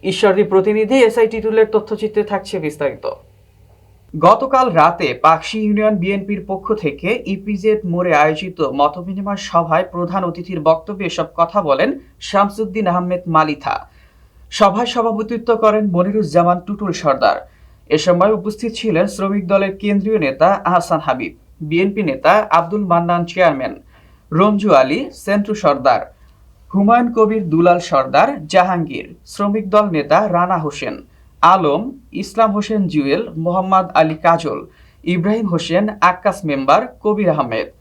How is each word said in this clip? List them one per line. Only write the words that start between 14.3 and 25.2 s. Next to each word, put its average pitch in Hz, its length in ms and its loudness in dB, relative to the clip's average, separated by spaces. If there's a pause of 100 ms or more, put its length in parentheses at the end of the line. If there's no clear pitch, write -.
সভায় 214 420 2
সভাপতিত্ব 226 640 -2
করেন 214 280 2 (100)
মনিরুজ্জামান 175 720 2
টুটুল 202 280 -6
সর্দার। 131 440 0 (540)
এ 151 80 2
সময় 180 400 2
উপস্থিত 208 320 -6 (100)
ছিলেন 196 280 0
শ্রমিক 196 380 -4
দলের 196 320 0
কেন্দ্রীয় 208 400 0
নেতা 151 300 2 (160)
আহসান 175 360 0
হাবিব, 123 320 -4 (280)
বিএনপি 190 420 -2
নেতা 151 300 2 (260)
আব্দুল 185 320 -2
মান্নান 170 400 0
চেয়ারম্যান, 139 440 0 (580)
রঞ্জু 202 380 2 (100)
আলী, 151 180 0 (260)